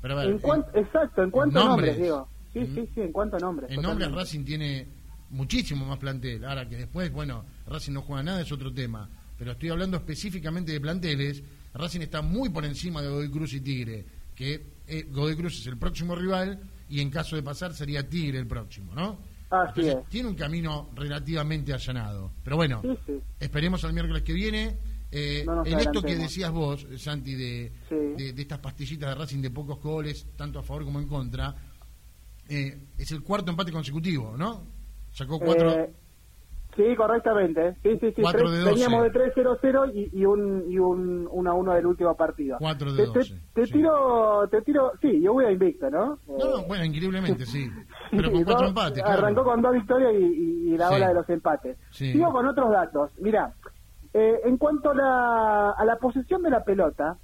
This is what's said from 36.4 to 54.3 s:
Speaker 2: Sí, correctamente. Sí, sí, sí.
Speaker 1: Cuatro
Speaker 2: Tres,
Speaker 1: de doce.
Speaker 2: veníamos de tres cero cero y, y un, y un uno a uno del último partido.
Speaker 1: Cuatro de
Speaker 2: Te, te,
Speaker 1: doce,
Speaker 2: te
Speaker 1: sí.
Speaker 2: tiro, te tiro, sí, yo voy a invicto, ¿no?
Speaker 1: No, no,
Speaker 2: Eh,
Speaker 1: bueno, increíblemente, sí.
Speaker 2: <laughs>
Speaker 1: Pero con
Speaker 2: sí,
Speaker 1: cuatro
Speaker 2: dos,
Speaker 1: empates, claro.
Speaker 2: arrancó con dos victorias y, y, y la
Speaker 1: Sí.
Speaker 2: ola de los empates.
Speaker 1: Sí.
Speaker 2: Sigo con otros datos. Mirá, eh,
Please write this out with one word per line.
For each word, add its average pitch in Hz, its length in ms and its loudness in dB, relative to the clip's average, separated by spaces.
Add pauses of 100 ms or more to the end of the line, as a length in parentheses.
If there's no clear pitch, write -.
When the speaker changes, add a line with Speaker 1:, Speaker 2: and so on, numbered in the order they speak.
Speaker 2:
Sí, 226 200 6
correctamente. 208 880 2
Sí, 220 160 4
sí, 226 160 2
sí. 226 60 2
Speaker 1:
Cuatro 202 260 4
Speaker 2:
Tres, 170 40 2
Speaker 1:
de - 80 2
doce. 185 120 6
Speaker 2:
veníamos 233 320 6
de 226 60 6
tres 254 260 4
cero 247 260 4
cero 269 320 6
y, 202 200 -4
y 190 120 2
un, 196 440 4
y 180 80 0
un 180 520 2
uno 180 220 0
a - 20 2
uno 180 200 2
del 175 120 4
último 175 300 4
partido. 151 440 -2
Speaker 1:
Cuatro 147 340 -2
de 135 120 4
Speaker 2:
Te, 117 60 -4
te, 175 80 4
Speaker 1:
doce, 202 160 0 (180)
Speaker 2:
te 233 120 4
Speaker 1:
sí. 214 80 -8
Speaker 2:
tiro, 247 760 4
te 214 120 4
tiro, 277 300 4 (100)
sí, 208 200 4
yo 196 120 6
voy 262 120 6
a 214 60 6
invicto, 185 380 2
¿no? 220 380 0
Speaker 1:
No, 277 100 -6
no, 262 220 2
Speaker 2:
Eh, 175 80 -6
Speaker 1:
bueno, 180 180 -2
increíblemente, 180 600 0
sí. 127 240 -4 (220)
Speaker 2:
<laughs> - 200 -10
Speaker 1:
Pero 196 200 4
con 180 80 4
Speaker 2:
sí, 170 60 4
Speaker 1:
cuatro 233 160 4
Speaker 2:
dos, - 80 4
Speaker 1:
empates, 190 340 0
claro. 196 180 4
Speaker 2:
arrancó 208 220 4
con 240 180 4
dos 247 120 4
victorias 247 400 4
y, 196 120 6
y, 170 480 2
y 165 40 2
la 175 120 4
Speaker 1:
Sí. 190 60 6
Speaker 2:
ola 190 140 6
de 180 40 6
los 175 160 2
empates. 156 480 0 (140)
Speaker 1:
Sí. 135 220 -4
Speaker 2:
Sigo 170 180 6
con 247 160 2
otros 262 240 2
datos. 190 480 2
Mirá, 190 340 2 (600)
eh, 220 300 6